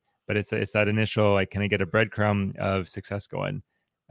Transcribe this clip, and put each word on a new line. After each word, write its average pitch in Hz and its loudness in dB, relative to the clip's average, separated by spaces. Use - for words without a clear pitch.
but 101 0
it's, 104 -2
it's 107 -2
that 104 2
initial, 107 4
like, 95 2
can 101 -2
I 101 0
get 98 2
a 95 0
breadcrumb 104 0
of 95 -2
success - -10
going? 98 -6